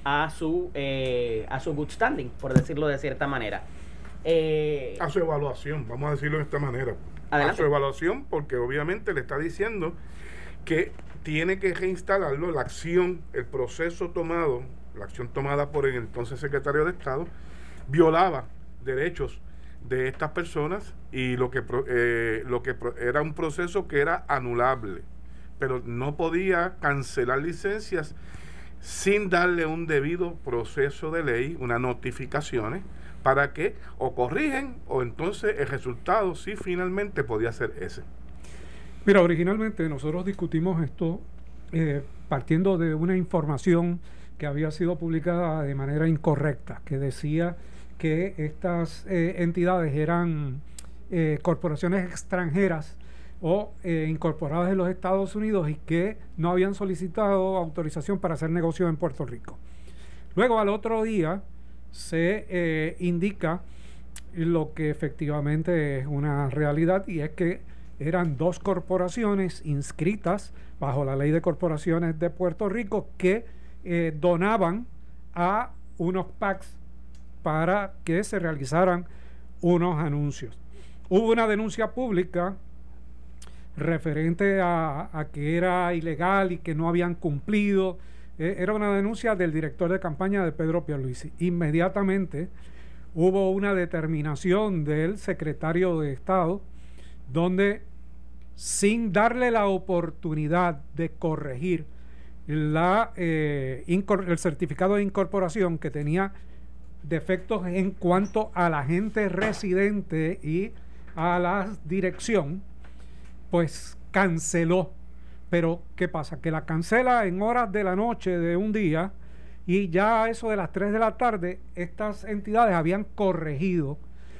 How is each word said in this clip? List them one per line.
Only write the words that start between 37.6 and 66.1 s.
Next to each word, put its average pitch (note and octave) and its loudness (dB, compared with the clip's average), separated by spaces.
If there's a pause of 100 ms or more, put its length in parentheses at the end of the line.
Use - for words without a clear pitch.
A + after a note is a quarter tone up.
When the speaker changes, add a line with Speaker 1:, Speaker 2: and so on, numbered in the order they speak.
Speaker 2:
ese. - -8 (1040)
Speaker 3:
Mira, G3+ 10
originalmente F3 4
nosotros D3+ -2
discutimos E3+ 0
esto, E3 -2 (520)
eh, D3 2 (280)
partiendo E3 4
de D#3+ 4
una F3 4
información E3+ 4 (380)
que D3+ -2
había D3+ 0
sido E3 0
publicada D#3+ 0
de C#3 0
manera D3 2
incorrecta, D3 2
que C#3 -2
decía D#3 0 (380)
que E3 0
estas, E3 -2
eh, F3+ 2
entidades E3+ 2
eran, D3+ 0 (500)
eh, D#3 2
corporaciones F3 2
extranjeras F3 0 (440)
o, F3+ 2 (120)
eh, D#3+ 0
incorporadas D#3+ 0
en F#3+ 2
los F3+ 2
Estados F#3+ 0
Unidos G#3 2
y D3+ -2
que F#3 0 (180)
no E3+ 2
habían F#3 4
solicitado F#3+ 2
autorización E3 -2
para E3+ 0
hacer D#3 0
negocios E3+ 2
en D#3+ 0
Puerto D#3 -2
Rico. A#2+ -10 (800)
Luego, A3+ 6
al G3+ 4
otro A3 0
día, G3 0 (500)
se, F3 0
eh, D#3+ 0
indica F3 0 (720)
lo E3 2
que D3+ 0
efectivamente D3+ 0
es C#3 -4
una C#3+ 0